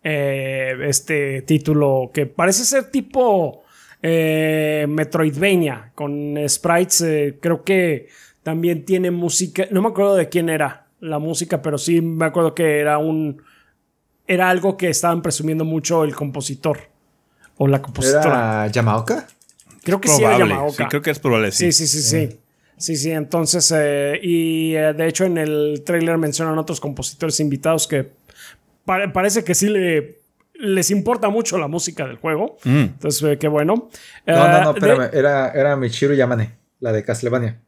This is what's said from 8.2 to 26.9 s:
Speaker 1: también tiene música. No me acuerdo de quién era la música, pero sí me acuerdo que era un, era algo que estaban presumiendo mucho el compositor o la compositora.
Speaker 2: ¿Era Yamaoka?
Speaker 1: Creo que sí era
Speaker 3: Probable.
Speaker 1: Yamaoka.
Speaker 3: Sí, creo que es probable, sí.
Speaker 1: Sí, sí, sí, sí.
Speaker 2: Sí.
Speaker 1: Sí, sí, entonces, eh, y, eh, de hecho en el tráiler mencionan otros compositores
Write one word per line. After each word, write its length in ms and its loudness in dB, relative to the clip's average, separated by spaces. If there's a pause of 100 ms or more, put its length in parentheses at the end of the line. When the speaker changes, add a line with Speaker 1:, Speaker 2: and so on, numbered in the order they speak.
Speaker 1:
también 420 -2
tiene 260 0
música. 600 -2
No 120 2
me 60 2
acuerdo 280 2
de 140 2
quién 180 0
era 380 -4 (140)
la 180 -6
música, 420 -4
pero 180 -4
sí 220 2
me 240 -2
acuerdo 300 0
que 260 2
era 180 2
un, 440 -2 (840)
era 220 2
algo 280 0
que 120 -2
estaban 340 0
presumiendo 440 -2
mucho 380 0
el 100 -4
compositor 640 -4 (800)
o 120 2
la 140 2
compositora. 420 2 (400)
Speaker 2:
¿Era 40 -2
Yamaoka? 580 0 (560)
Speaker 1:
Creo 180 -2
que 80 -2
sí 140 6
era 140 4
Speaker 3:
Probable. 180 2
Speaker 1:
Yamaoka. 300 -4
Speaker 3:
Sí, 40 -2
creo 140 -2
que 80 -2
es 80 -2
probable, 340 0
sí. 200 0
Speaker 1:
Sí, 140 0
sí, 140 -2
sí, 20 -4
sí. 260 0
Speaker 2:
Sí. 80 -12 (420)
Speaker 1:
Sí, 180 -6
sí, 140 -4
entonces, 680 0
eh, 460 0
y, 520 0
eh, 200 0
de 120 -2
hecho 200 0
en 100 0
el 480 -2
tráiler 320 0
mencionan 400 -2
otros 240 -6
compositores 580 -6